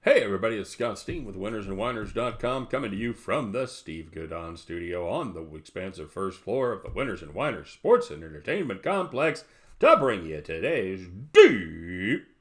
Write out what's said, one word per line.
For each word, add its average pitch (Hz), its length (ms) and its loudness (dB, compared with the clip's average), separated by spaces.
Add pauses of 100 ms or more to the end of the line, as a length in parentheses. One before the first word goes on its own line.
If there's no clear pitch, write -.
Hey 269 160 8
everybody, 107 360 0
it's 95 140 -8
Scott 117 280 -4
Steen 147 260 -8
with 98 120 -12
winners 101 320 -6
and 95 100 -6
winers 110 340 -4
dot 113 280 -4
com, 123 260 -2
coming 127 240 -4
to 98 60 -6
you 117 160 -4
from 110 400 -4
the 123 160 -4
Steve 80 440 -12
Godon 82 460 -10
studio 87 500 -6
on 127 240 -4
the 82 120 -10 (100)
expansive 85 560 -12
first 95 300 -6
floor 123 320 -2
of 95 100 -8
the - 80 -10
Winners 104 320 -6
and 73 120 -16
Winers 104 340 -4
Sports 240 420 2
and 76 140 -12
Entertainment 98 580 -6
Complex 160 640 -2 (340)
to 302 180 8
bring 110 300 0
you 78 140 -6
today's 92 680 -4 (260)
deep 90 920 6 (140)